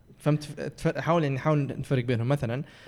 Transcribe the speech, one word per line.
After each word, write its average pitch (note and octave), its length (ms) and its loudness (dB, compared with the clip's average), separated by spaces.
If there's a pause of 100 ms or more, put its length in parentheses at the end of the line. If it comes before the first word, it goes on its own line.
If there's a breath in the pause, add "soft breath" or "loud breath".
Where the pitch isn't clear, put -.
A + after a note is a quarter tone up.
(200)
فهمت؟ D3 240 2
ف-، - 180 -12
تف-، C#3+ 360 -2
حاول، D#3+ 260 2
يعني C#3 160 0
حاول D3 400 0
نفرق C3 240 0
بينهم A#2+ 240 0
مثلًا. C3+ 360 0 (240 soft breath)